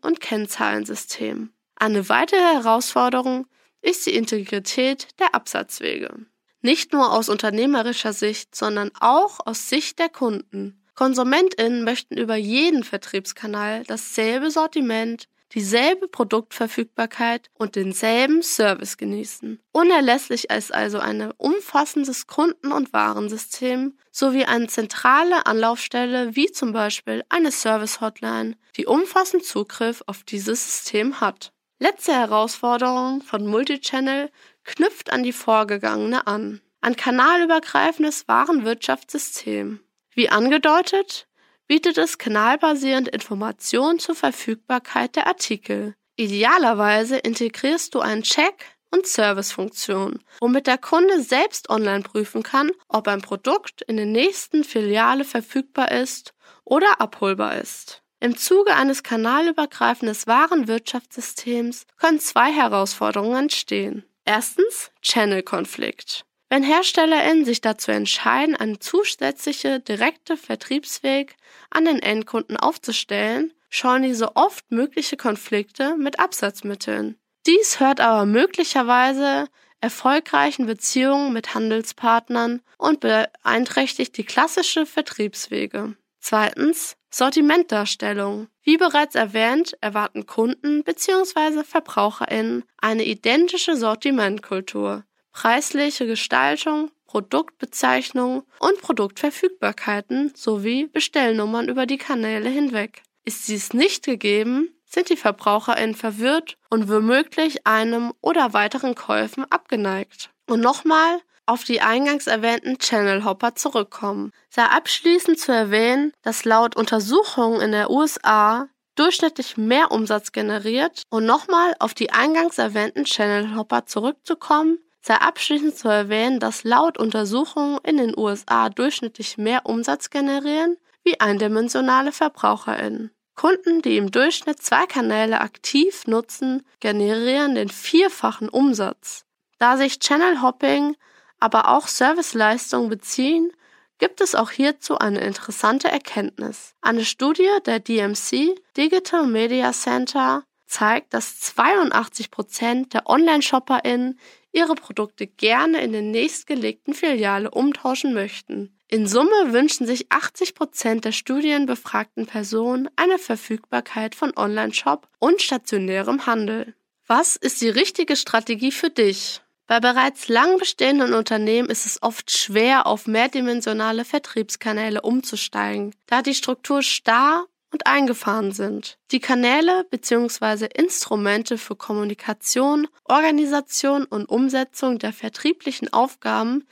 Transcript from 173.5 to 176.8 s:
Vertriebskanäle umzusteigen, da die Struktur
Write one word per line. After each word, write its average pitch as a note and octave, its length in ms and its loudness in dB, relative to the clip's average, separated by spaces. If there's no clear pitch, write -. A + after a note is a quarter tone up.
Vertriebskanäle A3 1000 -4
umzusteigen, G#3 920 -4
da B3 160 2
die C#4 120 -2
Struktur C4+ 500 -2